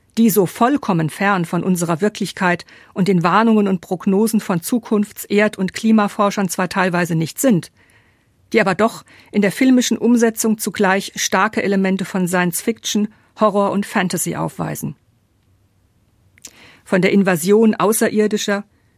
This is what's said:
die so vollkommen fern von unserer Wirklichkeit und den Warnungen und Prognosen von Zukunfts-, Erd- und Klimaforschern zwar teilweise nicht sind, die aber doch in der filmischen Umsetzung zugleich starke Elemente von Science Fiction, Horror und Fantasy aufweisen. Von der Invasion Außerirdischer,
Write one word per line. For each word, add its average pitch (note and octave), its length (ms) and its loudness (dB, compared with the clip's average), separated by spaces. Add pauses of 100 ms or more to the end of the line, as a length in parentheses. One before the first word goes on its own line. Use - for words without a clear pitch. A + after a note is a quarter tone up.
(180)
die A3+ 120 4
so F#3 160 2
vollkommen G#3 640 0
fern G3 340 0
von E3+ 180 -4
unserer E3+ 380 -2
Wirklichkeit F#3 640 -2 (300)
und F#3 140 0
den F3+ 140 2
Warnungen G#3 460 4
und F#3+ 140 -2
Prognosen G3+ 580 0
von F3 200 -2
Zukunfts-, - 680 -4
Erd- G#3 320 0
und F#3+ 160 -4
Klimaforschern G#3 720 0
zwar F3+ 220 -4
teilweise F3 440 0
nicht D#3+ 240 -4
sind, G#3 320 2 (800)
die A3 100 4
aber F#3+ 120 0
doch G#3+ 300 -2 (260)
in G3+ 120 0
der F#3+ 100 2
filmischen B3+ 460 2
Umsetzung A3+ 580 2
zugleich G3 600 -2
starke G#3 460 -2
Elemente F#3+ 440 0
von F#3 220 -2
Science F3+ 340 -2
Fiction, A3 460 -4 (300)
Horror G3+ 340 2
und G3+ 120 -2
Fantasy F3+ 520 -4
aufweisen. D3+ 600 -8 (1900)
Von F#3 200 0
der F#3 100 2
Invasion G3+ 640 4
Außerirdischer, G#3 880 0 (340)